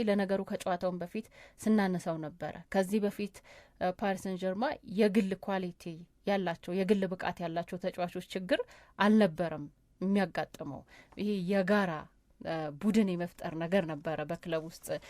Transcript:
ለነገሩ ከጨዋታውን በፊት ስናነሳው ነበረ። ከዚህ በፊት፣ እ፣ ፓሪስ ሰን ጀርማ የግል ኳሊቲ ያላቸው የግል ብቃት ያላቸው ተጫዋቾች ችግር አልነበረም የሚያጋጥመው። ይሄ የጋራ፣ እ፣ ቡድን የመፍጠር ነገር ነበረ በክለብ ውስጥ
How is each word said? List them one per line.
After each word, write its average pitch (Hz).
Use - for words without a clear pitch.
ለነገሩ 202
ከጨዋታውን 180
በፊት 175
ስናነሳው 185
ነበረ። 156
ከዚህ 196
በፊት፣ 202
እ፣ 185
ፓሪስ 196
ሰን 190
ጀርማ 185
የግል 202
ኳሊቲ 185
ያላቸው 180
የግል 190
ብቃት 180
ያላቸው 170
ተጫዋቾች 180
ችግር 196
አልነበረም 175
የሚያጋጥመው። 170
ይሄ 208
የጋራ፣ 196
እ፣ 165
ቡድን 202
የመፍጠር 175
ነገር 170
ነበረ 156
በክለብ 165
ውስጥ -